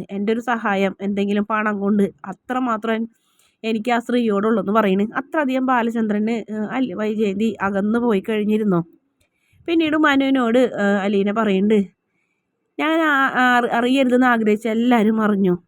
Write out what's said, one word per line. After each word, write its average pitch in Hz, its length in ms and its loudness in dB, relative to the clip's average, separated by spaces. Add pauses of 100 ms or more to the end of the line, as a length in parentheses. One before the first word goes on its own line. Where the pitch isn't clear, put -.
എൻ്റെ 202 220 -4
ഒരു 233 100 -2
സഹായം, 214 600 -2
എന്തെങ്കിലും 202 440 -2
പണം 214 340 -2
കൊണ്ട്, 202 260 2 (200)
അത്രമാത്രം 226 680 -4
എൻ-, 226 160 -4 (540)
എനിക്ക് 220 280 -2
ആ 233 80 2
സ്ത്രീയോടുള്ളൂ" 226 600 0
എന്ന് 196 140 -4
പറയുന്നു. 202 320 2 (100)
അത്രയധികം 262 500 -2
ബാലചന്ദ്രന്, 226 680 0 (100)
ഏ, 214 260 -6
അല്ല, 254 240 -4
വൈജയന്തി 214 540 -2 (140)
അകന്നു 202 360 0
പോയി 226 220 0
കഴിഞ്ഞിരുന്നു. 214 600 0 (840)
പിന്നീട് 320 300 2
മനുവിനോട്, 269 640 2 (100)
ഏ, 202 140 -2 (140)
അലീന 202 320 0
പറയുന്നുണ്ട്, 208 480 2 (1000)
"ഞാൻ 302 240 0
ആ-, 277 300 2
ആ-, 254 200 2
അറി-, 240 200 2
അറിയരുതെന്ന് 254 560 2
ആഗ്രഹിച്ച 220 400 2
എല്ലാവരും 226 540 2
അറിഞ്ഞു. 196 340 2 (120)